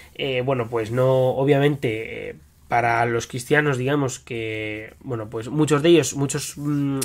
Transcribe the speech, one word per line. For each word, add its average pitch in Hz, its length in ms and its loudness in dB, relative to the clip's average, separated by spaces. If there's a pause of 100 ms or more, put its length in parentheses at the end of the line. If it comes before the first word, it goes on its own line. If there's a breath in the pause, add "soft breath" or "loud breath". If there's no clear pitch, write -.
(160 loud breath)
eh, 131 280 -2
bueno, 127 260 0
pues 113 220 -4
no, 131 380 4
obviamente, 131 1000 0
eh, 95 60 -14 (320)
para 117 380 2
los 117 220 -2
cristianos, 147 500 0
digamos 135 420 -2
que, 110 800 -8
bueno, 113 300 -8
pues 113 180 -8
muchos 147 340 2
de 165 80 4
ellos, 160 260 6
muchos, 139 420 -4
mm, 143 480 -2